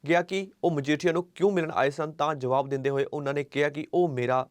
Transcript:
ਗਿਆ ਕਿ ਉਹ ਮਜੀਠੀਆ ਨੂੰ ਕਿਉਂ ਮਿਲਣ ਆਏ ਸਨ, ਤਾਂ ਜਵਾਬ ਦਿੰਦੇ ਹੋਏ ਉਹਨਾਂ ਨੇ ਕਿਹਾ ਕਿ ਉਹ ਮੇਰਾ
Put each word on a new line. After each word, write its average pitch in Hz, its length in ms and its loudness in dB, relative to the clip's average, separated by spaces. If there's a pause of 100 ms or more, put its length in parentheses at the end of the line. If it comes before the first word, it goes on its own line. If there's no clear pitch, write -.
ਗਿਆ 170 160 4
ਕਿ 190 280 -4 (140)
ਉਹ 170 60 4
ਮਜੀਠੀਆ 151 420 0
ਨੂੰ 175 120 -2 (100)
ਕਿਉਂ 196 160 2
ਮਿਲਣ 165 200 0
ਆਏ 135 200 2
ਸਨ, 156 220 -6
ਤਾਂ 156 220 0
ਜਵਾਬ 131 340 0
ਦਿੰਦੇ 135 220 -2
ਹੋਏ 139 140 0
ਉਹਨਾਂ 143 300 -4
ਨੇ 147 100 -2
ਕਿਹਾ 143 240 0
ਕਿ 147 260 -6
ਉਹ 175 140 4
ਮੇਰਾ 127 420 0